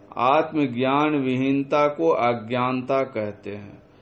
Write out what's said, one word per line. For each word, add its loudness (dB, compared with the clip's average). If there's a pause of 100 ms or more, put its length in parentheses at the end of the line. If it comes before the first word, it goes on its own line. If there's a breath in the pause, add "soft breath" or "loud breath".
(180)
आत्मज्ञान 2
विहीनता 0
को 0
अज्ञानता 0
कहते -6
हैं। -14 (180 loud breath)